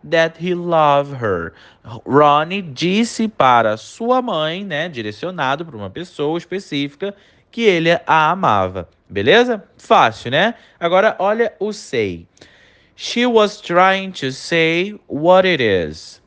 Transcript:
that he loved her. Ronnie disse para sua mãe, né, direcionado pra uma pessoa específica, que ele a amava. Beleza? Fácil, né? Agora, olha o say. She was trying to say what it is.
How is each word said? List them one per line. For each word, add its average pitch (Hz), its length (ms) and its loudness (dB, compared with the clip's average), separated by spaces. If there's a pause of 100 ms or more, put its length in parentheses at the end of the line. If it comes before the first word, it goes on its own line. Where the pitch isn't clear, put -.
that 165 360 0
he 175 160 -4
loved 151 640 2
her. 87 320 -4 (520)
Ronnie 147 560 2
disse 190 640 -2
para 117 500 2
sua 247 440 -2
mãe, 175 420 -6
né, 170 260 -6
direcionado 143 760 -6
pra 135 120 -16
uma 101 120 -10
pessoa 156 480 -6
específica, 170 760 -8 (380)
que 233 100 -8
ele 170 300 2
a 156 400 2
amava. 98 580 0 (180)
Beleza? 196 560 2 (140)
Fácil, 127 540 2
né? 190 240 0 (240)
Agora, 185 400 2
olha 220 400 -2
o 208 120 -4
say. 98 540 -6 (720)
She - 320 -4
was 214 340 2
trying 190 500 2
to 135 200 -6
say 170 760 -2
what 180 400 4
it 165 140 0
is. 87 640 -2